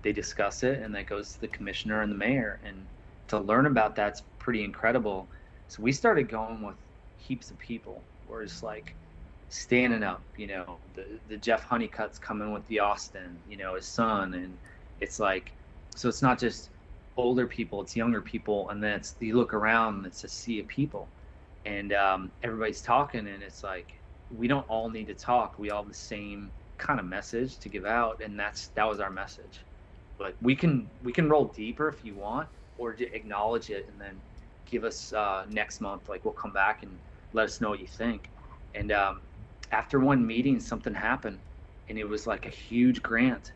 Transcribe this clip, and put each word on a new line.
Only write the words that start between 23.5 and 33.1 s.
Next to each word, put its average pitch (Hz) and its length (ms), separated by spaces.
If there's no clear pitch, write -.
like, 92 300
we 113 100
don't 139 220
all 113 220
need 110 160
to 98 80
talk. 117 440
We 104 120
all 104 120
have 104 60
the 104 100
same 104 520
kind 131 240
of 90 60
message 117 520
to 107 120
give 98 160
out. 113 360
And 104 160
that's, 104 300
that 107 180
was 104 140
our 98 100
message. 95 500
But 98 240
we 127 140
can, 135 340
we 123 100
can 160 160
roll 147 180
deeper 117 420
if - 160
you 104 100
want, 113 340
or 117 160
to 117 120